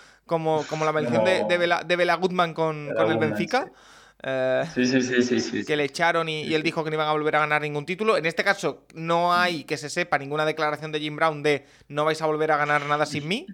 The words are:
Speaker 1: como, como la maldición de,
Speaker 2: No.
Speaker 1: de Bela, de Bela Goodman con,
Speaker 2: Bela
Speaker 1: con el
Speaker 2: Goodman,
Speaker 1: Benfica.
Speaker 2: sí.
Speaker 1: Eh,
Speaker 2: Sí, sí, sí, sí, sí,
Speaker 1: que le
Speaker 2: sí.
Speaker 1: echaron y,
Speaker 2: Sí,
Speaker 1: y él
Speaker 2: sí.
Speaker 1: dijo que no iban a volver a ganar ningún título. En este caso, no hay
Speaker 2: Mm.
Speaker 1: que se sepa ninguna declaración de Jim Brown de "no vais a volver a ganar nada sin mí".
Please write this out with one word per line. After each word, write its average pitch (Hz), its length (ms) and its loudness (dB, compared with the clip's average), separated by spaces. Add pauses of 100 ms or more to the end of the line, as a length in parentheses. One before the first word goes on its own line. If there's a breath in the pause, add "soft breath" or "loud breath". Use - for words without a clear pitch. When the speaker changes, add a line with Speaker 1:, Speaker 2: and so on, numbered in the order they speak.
(260 loud breath)
Speaker 1:
como, 160 420 0
como 156 180 -2
la 156 60 2
maldición 156 320 2
de, 185 180 2
Speaker 2:
No. - 60 -2
Speaker 1:
de 175 120 2
Bela, 170 240 2
de 170 120 0
Bela 175 200 4
Goodman 175 400 0
con, 156 320 -2
Speaker 2:
Bela - 80 -6
Speaker 1:
con 165 160 4
el - 60 2
Speaker 2:
Goodman, 151 140 2
Speaker 1:
Benfica. 247 340 0
Speaker 2:
sí. - 60 -16 (520 loud breath)
Speaker 1:
Eh, 131 400 0 (100)
Speaker 2:
Sí, 127 120 2
sí, 127 160 2
sí, 120 220 0
sí, 123 160 2
sí, 107 260 -4
Speaker 1:
que 151 100 0
le 147 120 0
Speaker 2:
sí. - 20 -8
Speaker 1:
echaron 165 400 0
y, 156 140 -4
Speaker 2:
Sí, 143 80 -6
Speaker 1:
y - 20 2
él 156 80 0
Speaker 2:
sí. 151 40 -8
Speaker 1:
dijo 160 180 -2
que 156 60 -6
no 156 60 -2
iban 156 120 0
a 151 40 0
volver 151 240 0
a 151 40 4
ganar 151 220 2
ningún 147 240 -4
título. 190 320 0
En 156 80 -2
este 170 180 -2
caso, 185 500 -2
no 170 400 2
hay 175 300 2
Speaker 2:
Mm. - 20 -16
Speaker 1:
que 151 120 -4
se 147 120 -10
sepa 170 280 0
ninguna 147 280 -2
declaración 151 460 -2
de 151 80 -4
Jim 151 160 -6
Brown 151 280 0
de 147 220 0 (220 soft breath)
"no 147 180 -2
vais 156 160 0
a 160 60 -2
volver 156 240 0
a 147 60 4
ganar 147 280 0
nada 147 200 0
sin 147 220 -6
mí". 240 260 -4